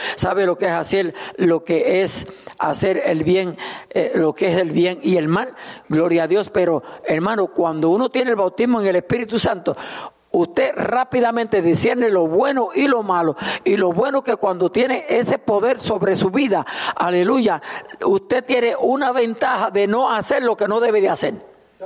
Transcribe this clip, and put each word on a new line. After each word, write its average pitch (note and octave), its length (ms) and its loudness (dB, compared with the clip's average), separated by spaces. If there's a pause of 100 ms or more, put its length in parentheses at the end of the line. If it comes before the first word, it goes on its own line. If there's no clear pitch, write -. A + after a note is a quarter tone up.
(160)
sabe F#3+ 300 0
lo F3 120 0
que G3 100 -2
es F3 40 0
hacer, E3+ 420 -2 (220)
lo E3 300 2
que E3+ 380 2
es - 220 -2 (320)
hacer F3 480 -2
el D#3+ 200 0
bien, F3+ 320 0 (320)
eh, D#3 260 0
lo D#3 180 2
que - 140 -2
es E3+ 80 2
el F3 160 0
bien E3+ 300 0
y F#3 160 2
el D#3 100 0
mal". G#3+ 260 -2 (360)
Gloria E3 340 2
a D#3+ 40 -2
Dios. F#3+ 240 0
Pero, E3+ 300 2 (220)
hermano, F#3 440 0
cuando D#3+ 420 0
uno A3+ 180 2
tiene B3+ 220 0
el A3+ 80 2
bautismo G#3+ 420 2
en G3 80 0
el F#3 80 2
Espíritu A3 420 -2
Santo, F3+ 380 -2 (600)
usted G#3+ 380 0
rápidamente A#3 840 0
discierne A3+ 480 2
lo F3+ 180 4
bueno B3 480 0
y C#4 140 2
lo A#3+ 140 0
malo. F3 340 0 (260)
Y G3 140 2
lo F3+ 160 2
bueno C4+ 280 0
que B3+ 140 -2
cuando F3+ 340 0
tiene C4 380 0
ese - 320 0
poder A#3 400 0
sobre G3 380 0
su G3 120 2
vida, G3 360 0 (280)
aleluya, F3+ 680 2 (420)
usted G3 400 0
tiene A#3+ 320 0
una C4 380 0
ventaja A#3 580 0
de G3+ 160 2
no A#3+ 240 0
hacer C4 320 -2
lo A3+ 140 0
que G3+ 100 0
no G#3+ 140 0
debe A3 180 2
de G3 80 2
hacer. D3 280 -2 (500)